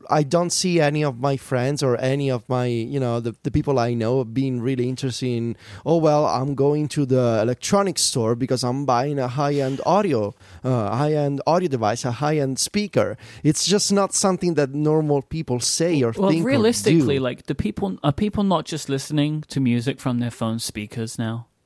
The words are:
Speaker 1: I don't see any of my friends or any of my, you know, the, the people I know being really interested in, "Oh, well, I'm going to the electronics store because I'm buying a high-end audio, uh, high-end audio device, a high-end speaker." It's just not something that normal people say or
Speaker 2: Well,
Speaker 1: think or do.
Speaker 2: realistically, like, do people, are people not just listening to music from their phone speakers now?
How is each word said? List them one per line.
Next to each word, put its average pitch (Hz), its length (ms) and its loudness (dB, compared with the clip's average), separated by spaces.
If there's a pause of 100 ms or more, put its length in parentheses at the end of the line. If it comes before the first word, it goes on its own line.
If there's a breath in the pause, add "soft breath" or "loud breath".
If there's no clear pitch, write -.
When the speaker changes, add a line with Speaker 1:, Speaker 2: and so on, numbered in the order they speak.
Speaker 1:
I 156 140 4
don't 170 260 0
see 175 320 0
any 151 240 2
of 123 160 -4
my 139 160 0
friends 135 440 -2
or 127 200 2
any 135 280 0
of 123 200 -4
my, 123 160 0
you 120 340 -2
know, 120 220 -2
the, 117 120 -4 (100)
the 151 60 -2
people 147 300 2
I 120 140 0
know 120 320 0
being 127 340 -2
really 123 300 -2
interested 131 380 -6
in, 117 280 -2 (300 loud breath)
"Oh, 151 100 2
well, 151 300 4
I'm 127 280 0
going 147 360 2
to 147 160 0
the 123 360 2
electronics 165 600 0
store 117 340 0
because 123 260 -2
I'm 131 240 -2
buying 135 320 0
a 127 120 -2
high-end 139 560 -2
audio, 151 500 2 (300 loud breath)
uh, 113 320 0
high-end 147 500 0
audio 175 220 2
device, 117 340 0
a 123 80 -2
high-end 135 480 0
speaker." 151 560 0 (260 loud breath)
It's 151 240 2
just 196 240 2
not 196 240 2
something 180 420 0
that 139 180 2
normal 151 480 2
people 127 400 -4
say 165 420 0
or 117 140 0
Speaker 2:
Well, 196 120 2
Speaker 1:
think 165 120 2
or 240 80 0
do. - 60 2
Speaker 2:
realistically, 165 640 4
like, 127 260 -4
do 151 80 -4
people, - 500 -4
are 147 80 2
people 208 320 -2
not 175 220 0
just - 240 -8
listening 151 580 -2
to - 140 -2
music 120 400 0
from 123 180 -2
their 120 120 -2
phone 113 280 -4
speakers 113 580 -8
now? 117 300 -6 (180)